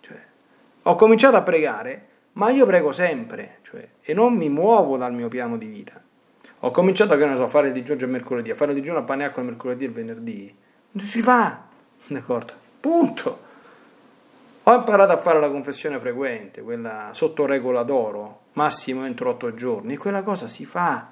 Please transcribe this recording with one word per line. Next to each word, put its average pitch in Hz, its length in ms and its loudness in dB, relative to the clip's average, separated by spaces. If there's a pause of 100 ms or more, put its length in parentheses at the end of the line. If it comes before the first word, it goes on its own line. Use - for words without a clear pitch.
Cioè, - 200 -20 (600)
ho 175 120 4
cominciato 226 420 8
a 185 60 6
pregare, 139 640 -2 (260)
ma 202 180 0
io 269 140 6
prego 175 280 4
sempre, 120 680 -6
cioè, - 240 -18 (160)
e 151 120 -4
non 233 200 4
mi 165 140 0
muovo 160 480 4
dal 123 160 -4
mio 120 160 -6
piano 117 300 -6
di 110 80 -12
vita. 104 360 -18 (580)
Ho 127 100 -2
cominciato, 185 460 4
che 147 100 4
ne 139 100 0
so, 123 80 0
a 120 40 -2
fare 143 200 4
il 127 60 -2
digiuno 127 260 -6
il 127 80 -4
mercoledì, 120 420 -6
a 107 40 -4
fare 143 180 -2
il 139 60 -2
digiuno 151 200 -4
a 135 40 -4
pane 139 220 -4
e - 20 -4
acqua 135 160 -8
il 123 60 -6
mercoledì 123 360 -8
e 127 40 -6
il 117 40 -8
venerdì. 113 640 -12 (360)
Non 196 120 -10
si 226 160 -6
fa, 233 420 2 (440)
d'accordo? 120 460 -6 (280)
Punto. - 640 0 (1160)
Ho 226 120 8
imparato 202 380 6
a 160 60 2
fare 165 200 2
la 147 120 2
confessione 139 500 -6
frequente, 120 640 -8
quella 110 500 -10
sotto 156 320 -2
regola 127 380 0
d'oro, 110 640 -4 (100)
massimo 135 500 -2
entro 127 260 -4
otto 120 240 -6
giorni, 113 400 -6
e 180 40 -12
quella 202 240 -4
cosa 190 260 -4
si 143 160 -14
fa. 151 480 -4